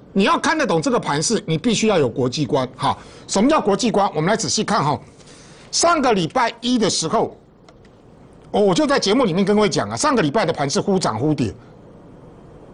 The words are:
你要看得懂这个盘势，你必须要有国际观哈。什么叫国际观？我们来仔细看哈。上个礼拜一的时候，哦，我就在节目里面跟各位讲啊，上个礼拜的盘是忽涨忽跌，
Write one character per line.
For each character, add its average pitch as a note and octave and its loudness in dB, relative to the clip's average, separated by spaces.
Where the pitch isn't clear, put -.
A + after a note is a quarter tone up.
你 G3 4
要 D4 2
看 E4 -2
得 D4+ 0
懂 E3+ 0
这 B3+ 0
个 A3+ 0
盘 D3 -4
势， F#3 -2
你 D#3+ -2
必 A3+ 0
须 A3 0
要 G#3+ 4
有 C3 2
国 B2 -2
际 C#3 -4
观 C3+ 0
哈。 C3+ -2
什 - 0
么 C4+ 4
叫 D#4 2
国 - 0
际 A3+ 0
观？ G3+ 0
我 D#3 -4
们 E3 0
来 A3 0
仔 - -4
细 G#3+ -2
看 G3+ -2
哈。 C#3+ 0
上 E4 2
个 B3 2
礼 F3+ 0
拜 A#3+ -2
一 B3 0
的 G3 2
时 D#3+ -2
候， A3 -2
哦， F#3 2
我 G3+ 4
就 D4 2
在 C4+ 2
节 G3 0
目 C4 2
里 F3+ 0
面 F#3+ 0
跟 G3+ 2
各 G#3+ 4
位 G#3 2
讲 C3+ -4
啊， A2+ -6
上 C#4+ 0
个 A3 2
礼 D3 0
拜 G3+ 0
的 E3 -2
盘 C#3+ -2
是 G3+ -2
忽 G3 0
涨 A2+ -4
忽 D3+ 0
跌， B2 -2